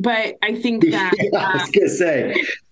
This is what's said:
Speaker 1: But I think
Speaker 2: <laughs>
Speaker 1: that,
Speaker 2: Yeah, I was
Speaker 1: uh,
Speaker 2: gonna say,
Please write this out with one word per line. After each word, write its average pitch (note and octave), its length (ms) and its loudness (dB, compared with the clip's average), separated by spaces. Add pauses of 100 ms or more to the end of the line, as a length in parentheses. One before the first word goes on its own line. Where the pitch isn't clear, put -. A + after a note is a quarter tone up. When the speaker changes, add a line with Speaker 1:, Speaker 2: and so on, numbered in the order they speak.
Speaker 1:
But A3 420 -2
I G#3+ 120 0
think A3+ 300 0
Speaker 2:
<laughs> A3+ 60 4
Speaker 1:
that, F#3 280 0
Speaker 2:
Yeah, G3+ 200 0
I F#3+ 160 0
was F3+ 80 0
Speaker 1:
uh, F3 100 -6
Speaker 2:
gonna F#3 160 4
say, D3 540 0 (300)